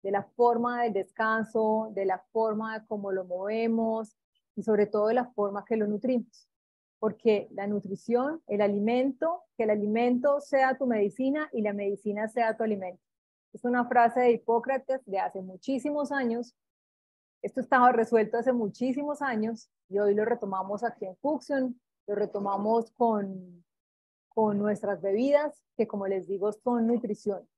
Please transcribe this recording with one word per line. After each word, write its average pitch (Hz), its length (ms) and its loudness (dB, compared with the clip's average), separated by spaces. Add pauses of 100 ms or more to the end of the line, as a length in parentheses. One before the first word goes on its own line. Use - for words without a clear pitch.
de 196 80 -2
la 202 120 0
forma 240 600 2
del 220 100 0
descanso, 220 1000 0
de 196 120 -4
la 190 140 0 (120)
forma 220 480 -2
de 220 80 -16
cómo 202 240 -6
lo 190 140 -2
movemos 220 920 -2 (380)
y 208 80 -6
sobre 208 240 4
todo 208 200 2
de 233 60 2
la 247 180 0
forma 202 320 -2
que 226 140 -2
lo 208 100 0
nutrimos. 208 600 -4 (520)
Porque 214 520 0
la 196 160 -6
nutrición, 233 800 -2
el 208 140 0
alimento, 247 800 0 (140)
que 226 60 -2
el 214 80 2
alimento 247 680 2
sea 262 380 2
tu 269 80 -2
medicina 254 640 0
y 226 100 -4
la 208 120 -2
medicina 202 540 -4
sea 220 280 0
tu 226 80 -4
alimento. 190 380 -4 (520)
Es - 100 -16
una 247 240 0
frase 240 340 4
de 247 100 6
Hipócrates 254 760 0
de 190 140 -4
hace 185 220 -4
muchísimos 269 720 -6
años. 240 440 -4 (880)
Esto 202 180 -6
estaba 247 320 6
resuelto 226 460 2
hace 247 160 0
muchísimos 262 680 -4
años 226 480 -4 (200)
y 196 100 0
hoy 202 140 4
lo 208 120 2
retomamos 202 580 -4
aquí 220 220 -6
en 185 120 -12
Fuxion, 269 640 -2 (280)
lo 208 80 -2
retomamos 202 760 0
con, 190 720 -2 (640)
con 214 300 2
nuestras 202 420 -2
bebidas, 277 640 2 (120)
que 214 120 0
como 196 200 -6
les 190 200 -2
digo, 196 260 -2
son 233 340 0
nutrición. 208 600 -2 (100)